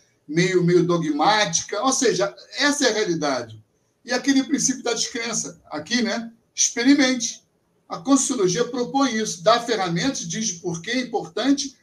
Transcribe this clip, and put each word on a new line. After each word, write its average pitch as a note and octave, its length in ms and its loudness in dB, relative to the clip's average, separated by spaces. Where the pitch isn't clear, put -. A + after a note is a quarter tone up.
meio, F3 360 2
meio E3+ 220 4
dogmática. F3 960 0
Ou C4 80 2
seja, G3+ 420 0
essa C#4 280 2
é A#3 60 4
a - 20 0
realidade. C#3+ 680 -2
E G3 80 -6
aquele C4+ 300 2
princípio C4 400 -2
da A#3 100 -2
descrença, - 720 -6
aqui, G#3 360 -4
né? A3+ 300 -4
Experimente. B3+ 920 2
A - 100 -8
Conscienciologia A#3+ 640 2
propõe B3+ 500 -2
isso, G#3+ 260 -4
dá A3+ 200 4
ferramentas, G3+ 580 -2
diz G#3 320 -6
por E3 300 -8
que A3 100 -6
é B3+ 80 0
importante A#3+ 840 -2